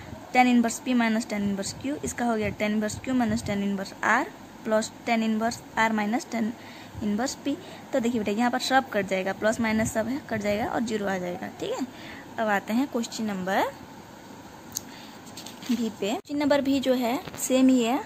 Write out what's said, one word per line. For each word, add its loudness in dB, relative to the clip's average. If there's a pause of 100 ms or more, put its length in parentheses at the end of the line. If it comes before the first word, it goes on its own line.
(340)
tan 8
inverse 4
P 2
minus 2
tan -2
inverse -2 (120)
Q, -2 (100)
इसका -2
हो 2
गया 0
tan 0
inverse 0
Q -2
minus 2
tan 0
inverse -2 (140)
R 4 (420)
plus 2 (160)
tan 2
inverse 0 (180)
R 4 (100)
minus 0
tan 0 (540)
inverse 0
P। 0 (380)
तो 4
देखिए 2
बेटा 0
यहाँ 4
पर 0
सब 4
कट 0
जाएगा, 0
प्लस 2
माइनस 2
सब 0
है, -2 (100)
कट -2
जाएगा 0
और -2
ज़ीरो -2
आ 0
जाएगा, -6 (140)
ठीक -4
है। -2 (520)
अब 0
आते 0
हैं 4
क्वेश्चन -4
नंबर 0 (2000)
भी 0
पे। -2
क्वेश्चन -4
नंबर 4
भी 2
जो 4
है 0 (200)
सेम 6
ही 8
है 2